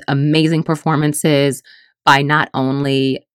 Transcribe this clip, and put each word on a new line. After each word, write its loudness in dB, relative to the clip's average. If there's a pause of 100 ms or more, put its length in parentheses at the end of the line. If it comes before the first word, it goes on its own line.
amazing 0
performances 0 (440)
by 4
not 0
only, -2